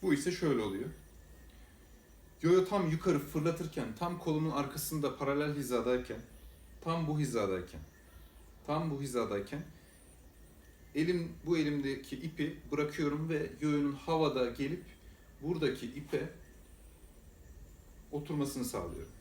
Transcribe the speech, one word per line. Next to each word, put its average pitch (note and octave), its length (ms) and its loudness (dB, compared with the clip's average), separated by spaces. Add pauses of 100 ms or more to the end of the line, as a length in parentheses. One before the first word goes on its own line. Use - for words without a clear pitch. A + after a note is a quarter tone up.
Bu F3+ 120 6
ise D3+ 180 0
şöyle C3+ 300 2
oluyor. G2+ 260 -2 (1500)
Yoyo F#3 220 8
tam F#3 260 2
yukarı D#3+ 280 4
fırlatırken, D3+ 800 -2
tam F3 200 -2
kolumun D#3 320 2
arkasında C#3+ 680 -2
paralel C#3+ 400 2
hizadayken, A#2+ 640 0 (600)
tam E3 260 0
bu D3+ 120 2
hizadayken, G2 600 0 (880)
tam D#3+ 240 0
bu C#3 120 -2
hizadayken A#2+ 600 0 (1300)
elim, E3 380 2 (140)
bu E3 120 4
elimdeki C#3 580 0
ipi D#3 420 -4 (140)
bırakıyorum D3 560 0
ve D#3 220 0 (100)
yoyonun D3 320 2
havada C#3 580 2
gelip C#3 340 -4 (580)
buradaki D3 440 0
ipe - 420 -4 (1800)
oturmasını D3 520 -2
sağlıyorum. E2+ 560 -6